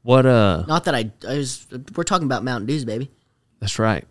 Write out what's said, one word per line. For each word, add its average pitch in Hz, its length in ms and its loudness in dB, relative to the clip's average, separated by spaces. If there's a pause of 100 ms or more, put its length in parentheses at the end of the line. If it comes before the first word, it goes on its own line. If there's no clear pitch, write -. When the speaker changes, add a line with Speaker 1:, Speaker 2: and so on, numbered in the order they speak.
Speaker 1:
What, 127 240 4
uh, 101 420 4
Speaker 2:
Not 160 180 -2
that 151 100 0
I, 110 160 -4 (160)
I 135 100 -6
was, 131 300 -8 (280)
we're 165 80 -4
talking 170 220 -2
about 123 180 -2
Mountain 120 240 -4
Dews, 143 180 -4
baby. 113 240 -6 (500)
Speaker 1:
That's - 200 -6
right. 110 320 0